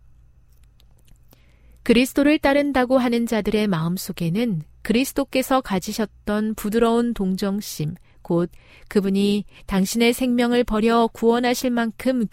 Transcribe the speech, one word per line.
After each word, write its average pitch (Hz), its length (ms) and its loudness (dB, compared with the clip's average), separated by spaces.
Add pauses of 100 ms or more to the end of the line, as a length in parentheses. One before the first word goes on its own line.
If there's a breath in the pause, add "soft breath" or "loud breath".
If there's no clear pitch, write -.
(1800 soft breath)
그리스도를 277 560 4
따른다고 277 580 2
하는 240 260 0
자들의 214 440 0
마음속에는 175 960 -2 (200)
그리스도께서 262 760 0
가지셨던 214 960 -4
부드러운 233 580 0
동정심, 190 800 -4 (280 soft breath)
곧 170 280 -2 (380 soft breath)
그분이 202 560 0 (220 loud breath)
당신의 233 460 0
생명을 240 520 0
버려 226 480 2
구원하실 247 580 0
만큼 240 640 -2